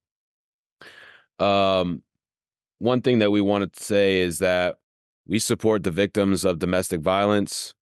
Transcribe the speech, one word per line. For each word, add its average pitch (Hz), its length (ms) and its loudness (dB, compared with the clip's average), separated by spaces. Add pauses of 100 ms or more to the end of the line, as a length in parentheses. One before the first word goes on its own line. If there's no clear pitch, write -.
(1400)
Um, 95 640 0 (760)
one 123 240 0
thing 123 160 2
that 104 140 2
we 104 100 2
wanted 98 320 -2
to - 100 -18
say 98 360 2
is 87 180 -2
that 90 400 0 (480)
we 107 140 -2
support 107 420 0
the 98 80 -2
victims 98 560 0
of 90 140 0
domestic 90 420 -2
violence. 101 800 -2